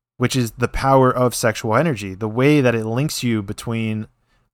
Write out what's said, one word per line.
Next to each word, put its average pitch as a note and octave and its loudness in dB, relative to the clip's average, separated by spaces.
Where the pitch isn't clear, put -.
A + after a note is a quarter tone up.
which B2 0
is A#2+ -2
the - -4
power C3+ 4
of B2 0
sexual A2 -2
energy, G#2+ -2
the G#2+ -6
way C3+ 2
that A#2+ 2
it A2 -4
links B2 -4
you A2+ 0
between, A2 -6